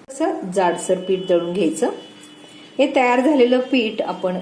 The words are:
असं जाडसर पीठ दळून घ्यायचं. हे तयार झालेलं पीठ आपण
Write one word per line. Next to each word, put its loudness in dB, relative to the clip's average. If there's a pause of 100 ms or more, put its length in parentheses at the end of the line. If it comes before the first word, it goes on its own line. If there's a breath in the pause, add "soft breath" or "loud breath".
असं -4
जाडसर 0
पीठ -2 (100)
दळून 2
घ्यायचं. 0 (880 loud breath)
हे 2
तयार 4
झालेलं 4
पीठ -2
आपण -4